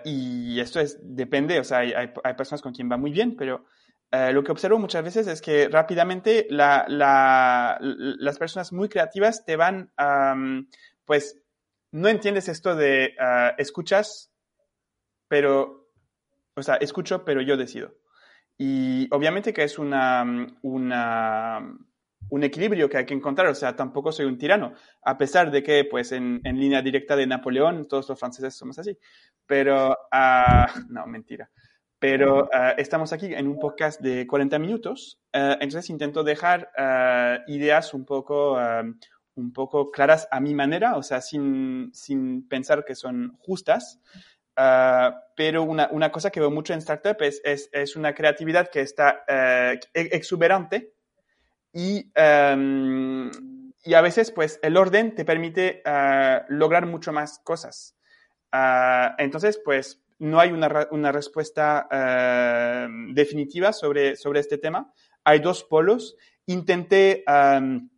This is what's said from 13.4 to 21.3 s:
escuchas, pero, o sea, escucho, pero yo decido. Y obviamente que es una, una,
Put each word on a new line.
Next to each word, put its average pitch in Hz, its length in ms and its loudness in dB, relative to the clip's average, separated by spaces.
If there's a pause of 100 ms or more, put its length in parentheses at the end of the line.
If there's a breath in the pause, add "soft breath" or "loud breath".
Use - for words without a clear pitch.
escuchas, 180 720 -4 (960)
pero, 139 640 0 (640)
o 139 80 -10
sea, 139 120 0
escucho, 185 500 -4
pero 139 160 0
yo 135 160 0
decido. 123 380 -10 (680 soft breath)
Y 131 500 -2
obviamente 170 420 -2
que 165 100 -2
es 147 160 -4
una, 131 460 0 (360)
una, 113 1160 -4 (520)